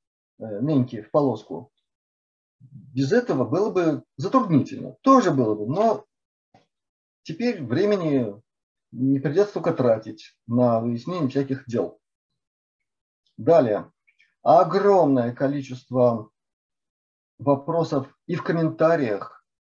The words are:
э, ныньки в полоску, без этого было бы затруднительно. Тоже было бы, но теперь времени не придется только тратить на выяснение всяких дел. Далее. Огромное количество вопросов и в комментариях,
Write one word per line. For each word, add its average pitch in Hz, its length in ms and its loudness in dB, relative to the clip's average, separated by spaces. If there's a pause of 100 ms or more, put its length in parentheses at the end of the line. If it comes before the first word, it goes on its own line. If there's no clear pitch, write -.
(380)
э, 107 220 -10
ныньки 123 420 -2
в - 80 -20
полоску, - 600 -4 (880)
без - 520 -6
этого 196 320 0
было 180 260 -2
бы 165 340 -2 (120)
затруднительно. 175 880 -2
Тоже 247 280 4
было 120 240 0
бы, 104 120 -8
но 202 380 -2 (1160)
теперь 208 420 -6
времени 143 760 -2 (520)
не 135 280 0
придется 160 340 0
только 165 200 -2
тратить 113 640 -2 (100)
на 117 340 2
выяснение 127 480 -4
всяких 135 380 -4
дел. 107 320 -4 (1400)
Далее. 113 540 2 (520)
Огромное 170 920 4
количество 127 960 -2 (1080)
вопросов 143 680 -2 (200)
и 170 100 -6
в 143 60 -8
комментариях, 160 1000 -2 (200)